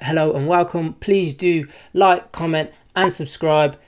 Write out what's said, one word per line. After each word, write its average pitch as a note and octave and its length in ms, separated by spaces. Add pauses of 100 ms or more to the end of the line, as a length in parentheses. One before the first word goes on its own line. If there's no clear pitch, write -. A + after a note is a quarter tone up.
hello D#3 300
and C#3+ 160
welcome. F3 460
Please F#3+ 400
do E3 340 (260)
like, F#3 380
comment D#3+ 380 (240)
and F#3 180
subscribe. D3+ 760